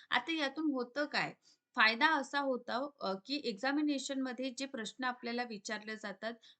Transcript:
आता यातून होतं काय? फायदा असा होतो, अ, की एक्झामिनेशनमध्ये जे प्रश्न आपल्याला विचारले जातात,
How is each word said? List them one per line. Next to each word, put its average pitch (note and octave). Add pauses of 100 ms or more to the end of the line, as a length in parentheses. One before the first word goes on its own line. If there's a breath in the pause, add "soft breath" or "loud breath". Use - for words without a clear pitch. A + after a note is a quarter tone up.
आता -
यातून D#4
होतं C4+
काय? F3+ (420 soft breath)
फायदा A#3
असा C#4+
होतो, C4+
अ, G3
की C4
एक्झामिनेशनमध्ये C4
जे C4+
प्रश्न B3+
आपल्याला B3
विचारले G#3+
जातात, G#3 (260 loud breath)